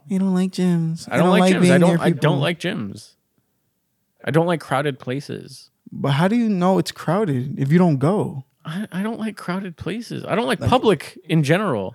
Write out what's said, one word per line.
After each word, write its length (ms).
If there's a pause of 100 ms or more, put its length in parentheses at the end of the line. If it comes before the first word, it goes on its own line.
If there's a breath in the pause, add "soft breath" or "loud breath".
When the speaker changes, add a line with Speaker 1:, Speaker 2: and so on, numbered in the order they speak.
Speaker 1:
You 120
don't 140
like 180
gyms. 600
Speaker 2:
I 60
Speaker 1:
You 60
Speaker 2:
don't 80
like 100
Speaker 1:
like 140
Speaker 2:
gyms. 60
Speaker 1:
being 120
Speaker 2:
I 60
don't, 100
Speaker 1:
near 100
Speaker 2:
I 120
don't 100
Speaker 1:
people. 160
Speaker 2:
like 220
gyms. 560 (1080)
I 80
don't 160
like 140
crowded 380
places. 680 (220)
Speaker 1:
But 200
how 180
do 80
you 100
know 300
it's 160
crowded 680
if 120
you 60
don't 200
go? 480 (200)
Speaker 2:
I, 280
I 100
don't 160
like 160
crowded 400
places. 500
I 100
don't 120
like 140
Speaker 1:
Like, 80
Speaker 2:
public 560
in 180
general. 520